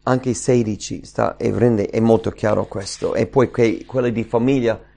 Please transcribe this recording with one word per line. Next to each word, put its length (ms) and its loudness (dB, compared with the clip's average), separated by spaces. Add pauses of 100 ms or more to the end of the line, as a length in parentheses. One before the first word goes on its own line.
anche 300 0
sedici 720 -2
sta, 320 -2
e 140 -2
rende, 360 2
è 120 -2
molto 320 2
chiaro 340 -2
questo, 480 -8
e 140 0
poi 240 2
che 340 0
quelli 260 -2
di 120 -2
famiglia 540 0 (200)